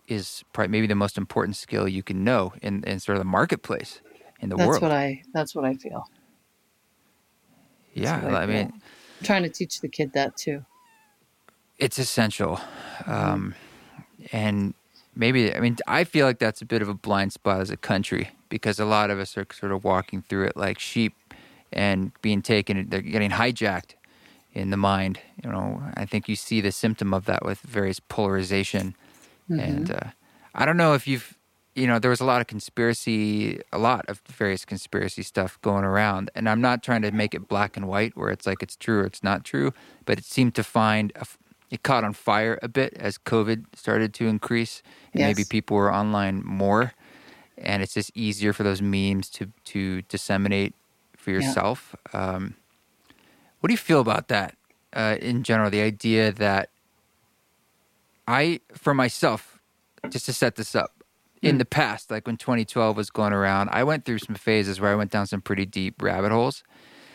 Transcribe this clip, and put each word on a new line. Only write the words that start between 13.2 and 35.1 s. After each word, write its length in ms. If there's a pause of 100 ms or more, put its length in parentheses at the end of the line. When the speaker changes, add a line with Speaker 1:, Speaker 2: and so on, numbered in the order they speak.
Speaker 1:
and 420 (420)
maybe, 400
I 40
mean, 180 (100)
I 160
feel 220
like 140
that's 220
a 40
bit 160
of 80
a 40
blind 400
spot 280
as 100
a 60
country 520 (200)
because 300
a 60
lot 240
of 100
us 180
are 160
sort 180
of 120
walking 380
through 240
it 120
like 220
sheep 340 (580)
and 400 (100)
being 200
taken, 480
they're 120
getting 300
hijacked 640 (580)
in 160
the 80
mind. 420 (240)
You 80
know, 300 (140)
I 100
think 240
you 60
see 260
the 100
symptom 420
of 120
that 200
with 160
various 380
polarization. 960 (540)
Speaker 2:
Mm-hmm. 100
Speaker 1:
And, 320
uh, 80 (560)
I 100
don't 120
know 160
if 140
you've, 300 (380)
you 100
know, 140
there 100
was 120
a 40
lot 160
of 60
conspiracy, 1120 (100)
a 60
lot 320
of 180
various 380
conspiracy 560